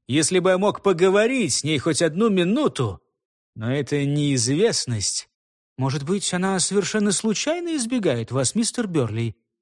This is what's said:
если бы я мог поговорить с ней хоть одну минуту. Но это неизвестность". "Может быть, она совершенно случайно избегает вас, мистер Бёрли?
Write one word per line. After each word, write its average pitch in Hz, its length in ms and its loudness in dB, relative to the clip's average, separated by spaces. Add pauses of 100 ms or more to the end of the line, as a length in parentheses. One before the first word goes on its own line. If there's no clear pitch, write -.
если 160 320 2
бы 185 120 2
я 185 60 4
мог 196 260 0
поговорить 196 720 4
с - 100 -2
ней 151 140 0
хоть 156 240 0
одну 175 280 2
минуту. 180 720 0 (540)
Но 113 180 -4
это 143 320 -2
неизвестность". 143 1200 0 (480)
"Может 135 260 -2
быть, 185 300 -4
она 185 260 0
совершенно 202 540 0
случайно 320 640 -2
избегает 185 560 -2
вас, 131 200 -2
мистер 226 320 -2
Бёрли? 117 520 -2 (240)